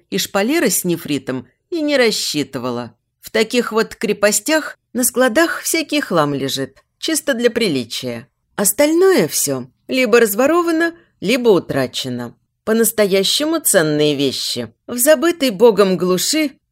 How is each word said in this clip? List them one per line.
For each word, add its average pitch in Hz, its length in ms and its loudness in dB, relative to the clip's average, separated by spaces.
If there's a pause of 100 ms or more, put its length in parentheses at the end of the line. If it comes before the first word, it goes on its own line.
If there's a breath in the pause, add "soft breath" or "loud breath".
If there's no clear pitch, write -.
(120)
и 190 80 -2
шпалеры 233 500 0
с - 140 -4
нефритом 143 640 -4 (240 soft breath)
и 330 100 -4
не 294 160 0
рассчитывала. 131 1000 -2 (260)
В - 100 -20
таких 220 400 0
вот 214 240 -2
крепостях 208 840 -2 (160)
на 247 100 -2
складах 254 580 2
всякий 302 400 -2
хлам 147 340 0
лежит, 131 480 -6 (160)
чисто 294 340 -2
для 233 160 2
приличия. 131 800 -4 (280)
Остальное 302 720 2
все 131 380 -4 (220)
либо 247 320 2
разворовано, 320 720 2 (280 soft breath)
либо 240 280 2
утрачено. 127 840 -2 (300)
По-настоящему 220 920 0
ценные 151 560 2
вещи 123 580 -4 (120)
в 247 120 -8
забытой 302 520 2
богом 196 480 4
глуши 185 600 -2 (120)